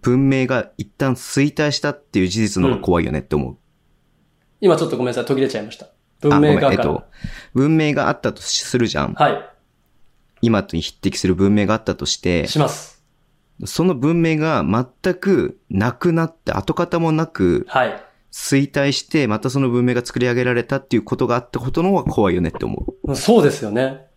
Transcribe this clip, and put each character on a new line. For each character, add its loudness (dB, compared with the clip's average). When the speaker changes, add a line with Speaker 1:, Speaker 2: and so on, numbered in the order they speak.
Speaker 1:
文 4
明 2
が -2
一 -8
旦 -2
衰 0
退 0
し -4
た -2
っ -10
て -2
い 4
う 0
事 -2
実 0
の 4
方 0
が -8
怖 2
い 0
よ -4
ね -2
っ -6
て -4
思 0
う。 -8
Speaker 2:
う -14
ん。 -18
今 4
ち 0
ょ -4
っ -6
と -4
ご -2
め -2
ん -
な -4
さ -2
い、 -2
途 0
切 0
れ 0
ち -6
ゃ -6
い -12
ま -16
し -18
た。 -20
文 4
明 4
が 2
あ 4
る 0
か -2
ら。 -
Speaker 1:
あ、 0
ご 0
め -4
ん。 -20
え -
っ -
と、 -20
文 2
明 2
が 0
あ 0
っ -6
た -2
と -14
す -4
る 4
じ -2
ゃ 0
ん？ -4
Speaker 2:
は 2
い。 -4
Speaker 1:
今 2
に -2
匹 -10
敵 -4
す -2
る 4
文 2
明 2
が 2
あ -2
っ -8
た -2
と -8
し -4
て、 0
Speaker 2:
し -4
ま 2
す。 -16
Speaker 1:
そ -2
の 2
文 0
明 0
が 0
全 -2
く 0
な 0
く 0
な 2
っ -8
て、 -8
跡 -4
形 -2
も 2
な 0
く、 0
Speaker 2:
は 2
い。 -6
Speaker 1:
衰 0
退 0
し -4
て、 0
ま 0
た -4
そ -2
の 2
文 2
明 2
が -2
作 -8
り 2
上 0
げ 0
ら 0
れ 0
た -4
っ -8
て 0
い 4
う -10
こ -6
と 0
が 0
あ 0
っ -20
た -6
こ -6
と 0
の 2
方 0
が -8
怖 2
い 2
よ 0
ね 0
っ -6
て -8
思 -6
う。 -4
Speaker 2:
そ 4
う 4
で 6
す -8
よ -6
ね。 -4